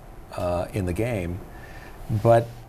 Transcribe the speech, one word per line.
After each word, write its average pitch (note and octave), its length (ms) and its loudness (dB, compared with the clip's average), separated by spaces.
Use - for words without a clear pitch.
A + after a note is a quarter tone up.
uh, F2 360 0
in G2 120 0
the F2 80 0
game. F#2+ 460 -2
But A#2 260 8